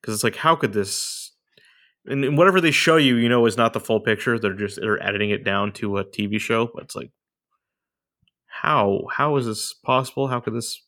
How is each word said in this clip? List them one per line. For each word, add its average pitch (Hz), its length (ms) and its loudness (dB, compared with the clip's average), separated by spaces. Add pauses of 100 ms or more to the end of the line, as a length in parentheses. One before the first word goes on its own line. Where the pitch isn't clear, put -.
'Cause 110 120 -8
it's 104 100 -4
like, 113 120 -2
how 165 200 4
could 135 160 -2
this, - 600 -6 (720)
and, 139 180 -2
and 143 120 0
whatever 185 240 6
they 165 100 4
show 160 260 4
you, 131 200 6
you 117 120 4
know, 120 180 6
is 104 100 2
not 113 160 2
the 113 80 -4
full 110 200 0
picture. 113 380 0
They're 104 140 -2
just, 101 280 -6
they're 107 220 -2
editing 101 280 -2
it - 140 -2
down 101 300 -2
to 101 220 -4
a 98 80 -2
T 104 220 -6
V 104 120 -2
show. 117 360 0
But - 100 -14
it's - 120 -18
like, - 140 -12 (1400)
how, 104 640 0
how 147 260 0
is 123 100 0
this - 260 -6
possible? 131 560 -2
How 123 120 -4
could 113 140 -6
this - 340 -8